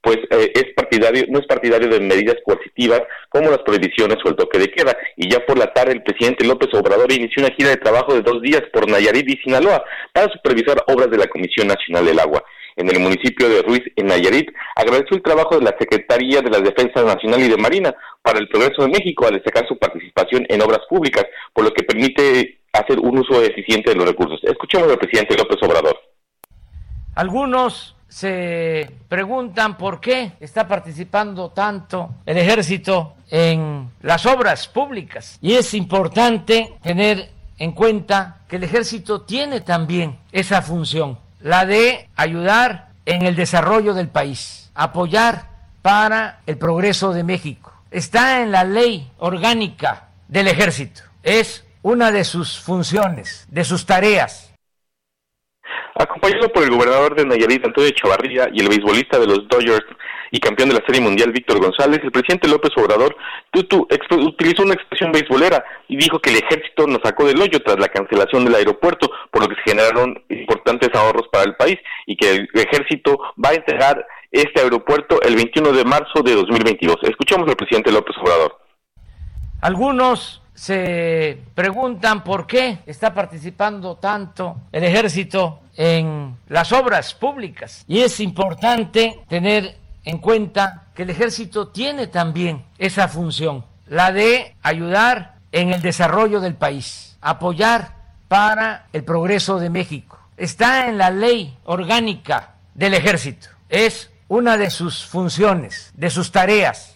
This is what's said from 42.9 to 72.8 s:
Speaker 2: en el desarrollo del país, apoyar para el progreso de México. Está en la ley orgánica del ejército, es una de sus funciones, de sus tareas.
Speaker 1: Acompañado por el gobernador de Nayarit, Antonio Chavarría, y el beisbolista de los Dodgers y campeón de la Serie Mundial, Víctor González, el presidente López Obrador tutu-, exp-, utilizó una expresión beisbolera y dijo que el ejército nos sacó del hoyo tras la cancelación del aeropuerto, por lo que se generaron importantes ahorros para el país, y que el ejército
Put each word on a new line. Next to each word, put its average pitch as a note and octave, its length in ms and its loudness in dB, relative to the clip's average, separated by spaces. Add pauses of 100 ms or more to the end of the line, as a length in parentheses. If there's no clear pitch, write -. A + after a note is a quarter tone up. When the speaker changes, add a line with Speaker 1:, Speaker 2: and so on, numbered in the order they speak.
Speaker 2:
en F3 160 -2
el F3+ 140 0
desarrollo F3+ 580 0
del F3+ 160 -4
país, - 640 -8
apoyar F3+ 760 -2 (340)
para G#3+ 640 0
el D3+ 100 -6
progreso F3+ 560 -2
de F3 100 -4
México. D#3 480 -8 (200)
Está B3 500 0
en A3 100 -4
la F#3 120 2
ley G3+ 560 -2
orgánica F3+ 880 -4 (180)
del F#3+ 200 0
ejército, E3 540 -2 (200)
es G#3+ 460 -2 (160)
una A#3 280 2
de G3+ 120 0
sus - 360 -6
funciones, F3+ 920 -4
de D#3+ 120 -4
sus F3 220 -4
tareas. F#3+ 680 0 (1400)
Speaker 1:
Acompañado G3+ 540 0
por E3+ 120 2
el C3 80 2
gobernador C3+ 440 4
de D3+ 100 2
Nayarit, B2 380 2
Antonio C#3 280 2
Chavarría, B2+ 600 0
y A2 80 -4
el G2 80 2
beisbolista G#2+ 520 2
de A2+ 80 4
los G2+ 200 0
Dodgers A#2 380 2 (460)
y - 80 -6
campeón A#2 280 2
de B2+ 80 4
la A2 100 0
Serie B2+ 140 2
Mundial, A2+ 320 2
Víctor A#2 280 0
González, C#3 440 2
el C3 80 -6
presidente D#3+ 380 0
López D3+ 260 2
Obrador A2+ 400 4 (380)
tutu-, F#3 340 2
exp-, D3+ 400 2
utilizó E3+ 360 2
una G3 100 4
expresión E3+ 400 -4
beisbolera D3+ 500 2 (240)
y C3 80 -6
dijo D#3 240 0
que C3+ 120 0
el A2 60 4
ejército D3+ 500 0
nos B2 140 0
sacó C3 240 2
del C#3 140 4
hoyo F#3 220 2
tras G2 180 0
la G2 80 2
cancelación G2+ 560 0
del A#2+ 120 4
aeropuerto, G#2+ 540 2 (220)
por - 120 2
lo - 40 0
que - 80 -6
se - 160 -2
generaron A2+ 560 2
importantes A#2+ 640 0
ahorros A2 380 2
para G2 140 4
el G2+ 100 -6
país, F3+ 220 2 (280)
y G2+ 120 -8
que G2+ 140 2
el G2 240 -2
ejército C#3 640 0 (240)